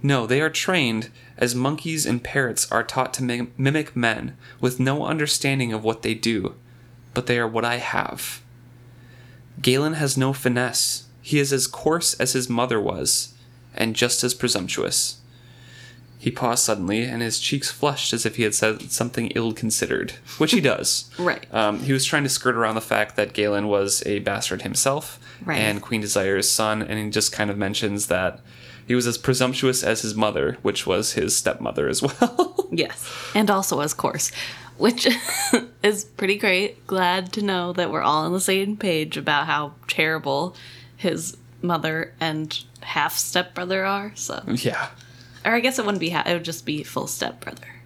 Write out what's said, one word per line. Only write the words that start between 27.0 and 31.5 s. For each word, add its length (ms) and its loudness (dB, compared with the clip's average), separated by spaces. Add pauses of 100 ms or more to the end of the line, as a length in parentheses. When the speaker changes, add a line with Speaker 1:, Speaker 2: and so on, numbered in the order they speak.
Speaker 1:
just 220 0
kind 180 0
of 80 -2
mentions 500 -2
that 340 0 (440)
he 100 2
was 120 2
as 100 -2
presumptuous 680 2
as 180 2
his 140 -4
mother, 460 2
which 260 -2
was 260 0
his 220 0
stepmother 520 0